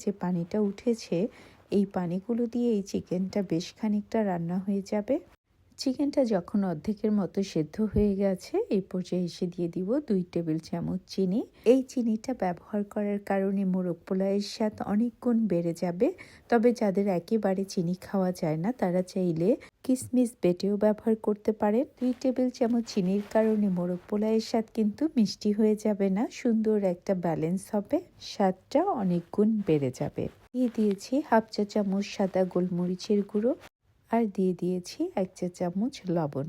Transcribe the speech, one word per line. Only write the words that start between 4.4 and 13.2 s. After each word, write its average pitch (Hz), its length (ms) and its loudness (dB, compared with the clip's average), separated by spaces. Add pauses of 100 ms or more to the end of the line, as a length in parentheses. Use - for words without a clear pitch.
হয়ে 196 280 -2
যাবে। 208 240 0 (640)
চিকেনটা 277 440 0 (120)
যখন 185 260 0 (100)
অর্ধেকের 208 480 -2
মতো 190 200 -2 (140)
সেদ্ধ 156 240 -2 (160)
হয়ে 208 200 4 (100)
গেছে, 196 320 -2 (220)
এই 190 140 2
পর্যায়ে 180 380 -2
এসে - 260 -6
দিয়ে 175 200 -2
দিব 185 140 -4 (200)
দুই 190 140 2 (100)
টেবিল 165 340 0
চামচ 170 340 -4 (120)
চিনি। 190 280 0 (320)
এই 269 80 4 (100)
চিনিটা 226 420 -2 (100)
ব্যবহার 185 400 -4 (100)
করার 208 280 -2 (100)